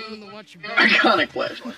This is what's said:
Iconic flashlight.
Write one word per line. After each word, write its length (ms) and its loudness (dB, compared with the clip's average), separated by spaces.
Iconic 1300 0
flashlight. 480 -8